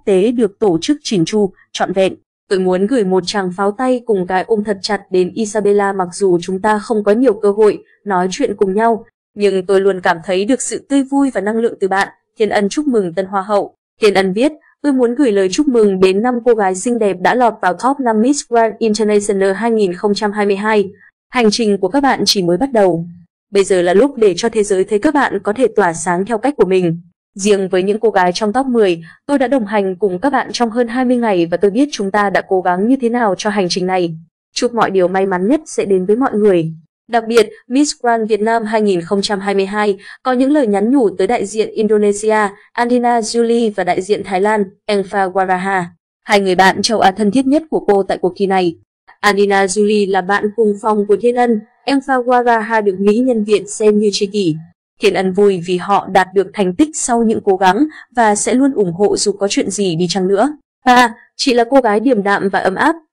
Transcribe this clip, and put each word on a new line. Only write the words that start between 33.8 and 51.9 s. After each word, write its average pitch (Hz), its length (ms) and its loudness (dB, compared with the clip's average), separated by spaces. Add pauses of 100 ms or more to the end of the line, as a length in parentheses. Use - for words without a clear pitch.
này. 180 280 -2 (400)
Chúc 240 200 -4
mọi - 160 0
điều 185 180 2
may 190 180 0
mắn 185 220 -2
nhất 311 180 2
sẽ - 180 -4
đến 185 220 0
với 208 100 2
mọi 262 180 -2
người." 180 380 2 (380)
Đặc 226 180 -2
biệt, 226 200 2 (200)
Miss 285 240 0 (100)
Grand 226 280 0
Việt 208 100 0
Nam 226 240 0
hai 214 180 0
nghìn 196 180 2
không 196 220 -2
trăm 202 180 -4
hai 202 140 -4
mươi 196 120 0
hai 208 320 -2 (240)
có 262 100 -2
những 262 180 2
lời 294 160 2
nhắn 202 240 0
nhủ 254 200 2
tới 185 160 -2
đại 214 200 -2
diện 208 240 -4
Indonesia, 208 800 0 (240)
Andina 240 480 0
Julie 233 560 0
và 185 80 -4
đại 175 180 -2
diện 196 220 -8
Thái 190 160 -2
Lan, 208 240 0 (220)
Engfa 196 460 -2
Waraha, 185 500 -2 (420)
hai 240 160 2
người 190 140 0
bạn 185 280 2
châu 214 180 0
Á 190 100 4
thân 202 200 0
thiết 262 160 0
nhất 294 240 2
của 202 100 0
cô 202 220 2
tại 190 160 -4
cuộc 180 180 -2
thi 202 100 0
này. 185 300 0 (440)
Andina 196 460 2
Julie 208 440 0
là 190 100 0
bạn 202 240 -2 (120)
cùng 214 160 2 (100)
phòng 214 240 0
của 208 140 4
Thiên 240 140 2
Ân, 240 260 0 (260)
Engfa 262 380 0